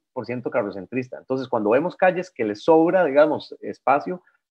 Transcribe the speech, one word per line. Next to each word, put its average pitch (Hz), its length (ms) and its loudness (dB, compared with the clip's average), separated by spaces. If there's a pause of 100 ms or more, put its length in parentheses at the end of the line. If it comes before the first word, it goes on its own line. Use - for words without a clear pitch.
(140)
por 120 120 -10
ciento 123 240 -8
carrocentrista. 113 680 -6
Entonces, 131 300 -6
cuando 107 240 -2
vemos 160 240 0
calles 180 360 0
que 113 140 -4
les 104 180 -6
sobra, 165 420 4
digamos, 143 560 2
espacio, 143 640 -2 (340)